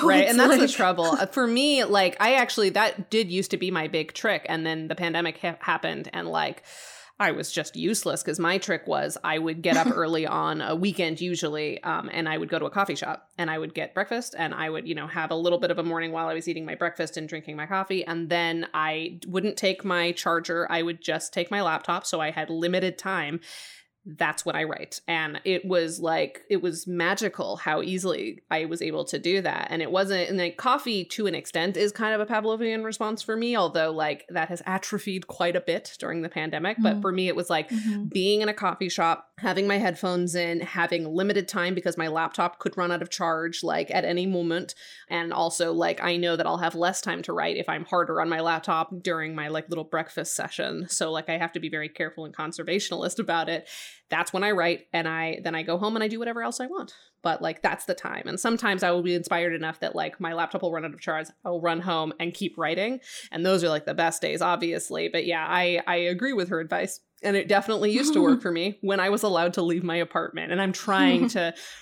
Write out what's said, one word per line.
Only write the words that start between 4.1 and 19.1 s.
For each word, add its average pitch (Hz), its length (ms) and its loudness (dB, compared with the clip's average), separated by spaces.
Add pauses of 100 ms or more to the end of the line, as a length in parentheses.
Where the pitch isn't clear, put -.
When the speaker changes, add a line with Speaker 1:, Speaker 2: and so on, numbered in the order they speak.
Speaker 1:
trick, 202 360 0
and 160 180 0
then 160 220 -2
the 160 80 -2
pandemic 170 420 -2
ha-, 170 220 -4
happened, 165 520 -2
and, 170 160 -6
like, 160 360 -2 (560)
I 180 120 2
was 147 180 -4
just - 240 -4
useless 180 480 0
'cause 151 160 -2
my 175 200 2
trick 170 280 -2
was 147 380 0
I 156 160 0
would 160 200 -2
get 165 160 4
up 165 140 4
Speaker 2:
<laughs> - 0 -
Speaker 1:
early 160 340 2
on 156 360 0
a 151 160 -2
weekend 175 440 0
usually, 151 640 -2
um, 160 300 -2
and 165 160 -2
I 156 100 -2
would 160 100 -4
go 160 120 0
to 147 60 -2
a 143 40 -4
coffee 196 240 0
shop - 420 -8
and 165 140 -2
I 160 80 -2
would 160 160 -6
get 156 180 -6
breakfast 233 460 -4
and 160 160 -2
I 160 160 -4
would, 156 160 -6
you 165 80 -2
know, 151 140 -8
have 160 240 -2
a - 20 -2
little 175 240 4
bit 175 140 2
of 170 80 -2
a - 20 0
morning 165 300 -2
while 165 160 -2
I 160 60 -2
was 165 120 -6
eating 160 180 -4
my - 120 -6
breakfast 165 400 -2
and 156 120 -8
drinking 156 280 -10
my 151 100 -6
coffee, 190 400 0
and 165 240 -2
then 165 420 0
I 160 540 -2